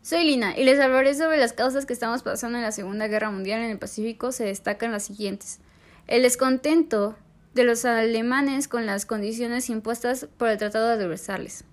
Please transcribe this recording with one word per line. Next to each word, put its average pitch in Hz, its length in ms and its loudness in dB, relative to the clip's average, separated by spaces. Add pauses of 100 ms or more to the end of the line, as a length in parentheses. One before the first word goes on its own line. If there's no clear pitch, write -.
Soy 339 240 0
Lina 247 340 2
y 269 60 4
les 269 160 8
hablaré 269 320 6
sobre 311 240 2
las 240 160 4
causas 269 320 0
que 247 80 -6
estamos 233 300 -4
pasando 233 340 -4
en 240 80 -4
la 220 80 -4
Segunda 208 360 -6
Guerra 214 220 0
Mundial 196 300 -4
en 233 120 -4
el 202 60 -6
Pacífico. 220 540 -6
Se 240 140 -4
destacan 208 440 -4
las 208 120 -4
siguientes: 202 580 -8 (460)
el 240 160 4
descontento 254 920 2 (380)
de 247 120 4
los 233 200 2
alemanes 247 840 0
con 233 180 -4
las 202 180 -2
condiciones 233 640 -4
impuestas 240 580 -4 (120)
por 233 100 2
el 214 80 4
Tratado 220 400 0
de 202 100 -2
Versalles. 185 680 -8